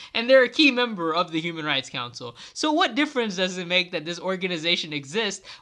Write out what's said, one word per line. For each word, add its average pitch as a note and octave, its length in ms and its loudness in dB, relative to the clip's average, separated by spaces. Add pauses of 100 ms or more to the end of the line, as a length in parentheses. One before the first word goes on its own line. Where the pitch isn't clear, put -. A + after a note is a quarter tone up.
(140)
And A#3 160 0
they're C4 140 10
a A#3+ 60 2
key C#4+ 200 6
member A3 460 0
of E3+ 160 0
the D#3+ 100 -2
Human E3 240 -6
Rights C#3 240 -2
Council. A#2+ 460 -10 (180)
So D#4 180 0
what D#4 220 2
difference A#3 440 0
does F#3 200 0
it F3+ 100 -8
make F3+ 260 2
that D#3 120 -6
this E3+ 140 -6
organization F3 760 -2
exists? F3 500 -6 (180)